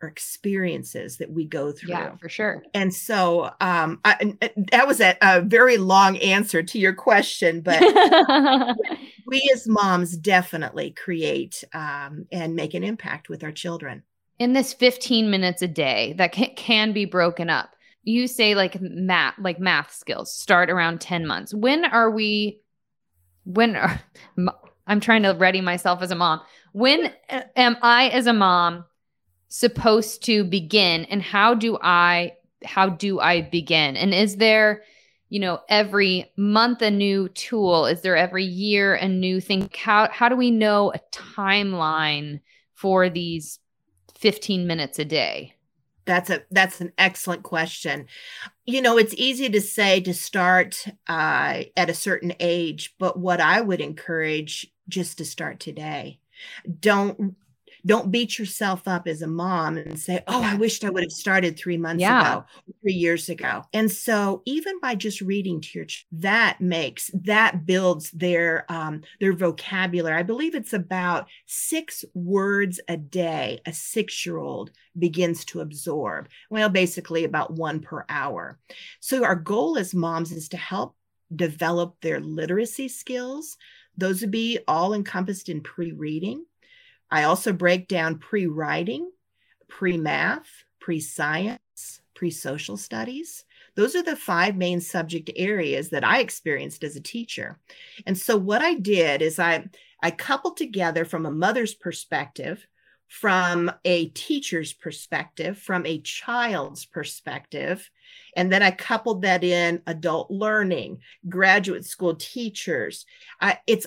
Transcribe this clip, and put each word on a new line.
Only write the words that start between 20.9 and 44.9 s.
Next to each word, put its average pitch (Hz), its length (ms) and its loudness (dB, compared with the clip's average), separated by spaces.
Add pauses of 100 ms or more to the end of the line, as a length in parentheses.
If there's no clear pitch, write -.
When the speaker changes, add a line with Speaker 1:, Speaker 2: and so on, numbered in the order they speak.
Speaker 2:
ten 170 260 -4
months. 101 260 -6
When 262 320 2
are 226 260 4
we, 214 500 0 (840)
when 208 320 2
are, - 240 0 (180)
<laughs> - 200 -12
m-, 180 100 2 (380)
I'm 208 140 2
trying 220 240 4
to 196 80 6
ready 185 280 4
myself 180 400 0
as 180 100 -4
a 180 40 -2
mom. 170 260 2 (320)
When 269 400 2 (160)
a-, 262 300 -6
am 240 240 6
I 240 280 6
as 247 160 2
a 240 60 6
mom 175 540 4 (600)
supposed 220 760 2
to 214 200 4
begin, 175 600 2
and 202 140 -2
how 208 320 4
do 226 300 0
I, 175 500 4 (320)
how 190 240 2
do 190 320 -2
I 170 220 4
begin? 156 540 0
And 190 180 2
is 196 220 2
there, 214 480 4 (440)
you 208 120 -4
know, 180 280 -2
every 202 680 2
month 220 440 4
a 220 100 4
new 196 400 2
tool? 180 540 2
Is 170 160 0
there 185 160 2
every 185 280 2
year 196 500 2
a 190 140 0
new 185 320 0
thing? 196 340 -2
How, 214 360 4
how 240 200 2
do 254 60 0
we 247 140 4
know 208 440 4
a 165 60 -10 (120)
timeline 156 1300 0 (340)
for 185 360 2
these 165 480 -6 (580)
fifteen 196 500 0
minutes 165 320 -4